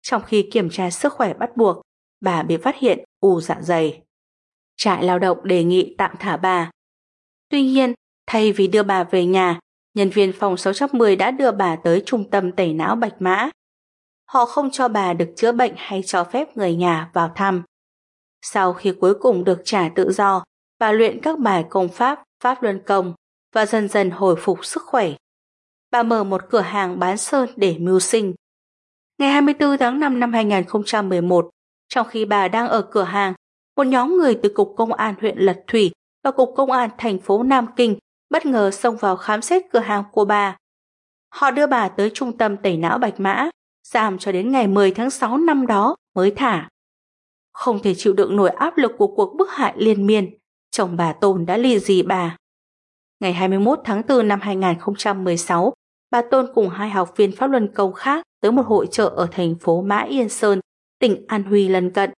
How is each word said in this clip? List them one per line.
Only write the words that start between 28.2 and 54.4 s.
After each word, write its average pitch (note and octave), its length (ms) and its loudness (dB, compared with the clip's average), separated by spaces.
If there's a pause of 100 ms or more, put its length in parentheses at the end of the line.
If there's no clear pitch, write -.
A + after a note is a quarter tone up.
Ngày C#4 120 2
hai C#4+ 120 4
mươi C#4+ 120 2
tư C#4+ 220 0
tháng C4 240 0
năm C4+ 200 0
năm A#3+ 120 0
hai A3+ 120 0
nghìn G3+ 200 0
không G#3 200 -4
trăm G3+ 240 -2
mười F#3 120 0
một, F3 300 2 (380)
trong A#3 180 -2
khi A3 180 -4
bà G3+ 240 0
đang A3+ 200 -2
ở A3 140 0
cửa G#3 200 -2
hàng, F#3+ 320 -2 (420)
một C#4 100 2
nhóm C4 300 2
người D4 260 4
từ G#3 60 2
Cục G#3 280 0
Công A3+ 160 -2
an G#3+ 280 -2
huyện G#3+ 180 -4
Lật F#3+ 280 0
Thủy G3+ 260 2 (320)
và - 60 0
Cục B3+ 260 0
Công C4+ 140 0
an B3 280 0
thành G#3+ 200 -4
phố G3+ 240 0
Nam B3+ 240 2 (100)
Kinh A#3 220 2 (320)
bất D#4+ 160 -2
ngờ A3 240 2
xông A3+ 260 -2
vào G3+ 200 0
khám G#3+ 260 -4
xét F#4 200 0 (100)
cửa A#3+ 60 2
hàng G3+ 340 -2
của G#3+ 120 2
bà. G3+ 320 0 (800)
Họ C#4 160 2
đưa D4 160 2
bà A#3+ 220 0
tới G3+ 260 -2
trung A#3+ 240 -6
tâm G#3+ 180 0
tẩy G3 200 -2
não E3 220 0
Bạch A3 220 -2
Mã, A3+ 300 -2 (380)
giam G#3+ 300 -2
cho G3 140 -4
đến F#3+ 200 -2
ngày B3+ 140 2
mười G3 240 4
tháng A3+ 200 -4
sáu B3 280 -4
năm D4 280 2
đó A3+ 300 2 (180)
mới F#3+ 160 2
thả. G3+ 380 -4 (840)
Không G3+ 300 -4
thể G3 120 0
chịu F#3+ 180 0
đựng F#3+ 240 2
nổi G3 140 4
áp D#4+ 280 -2
lực B3+ 200 2
của G#3 80 4
cuộc G3 300 6
bức F#4+ 140 2
hại C4 260 -2
liên G#3 300 2
miên, G3+ 320 2 (320)
chồng F3 260 -2
bà E3+ 160 0
Tôn F#3 340 0
đã F3+ 100 0
ly A#3+ 220 2
dị F#3+ 240 2
bà. F3+ 340 -4 (840)
Ngày F#3 120 -2
hai F3+ 160 0
mươi F#3+ 100 2
mốt B3+ 260 2
tháng G#3+ 180 -4
tư B3 200 2
năm G3+ 180 0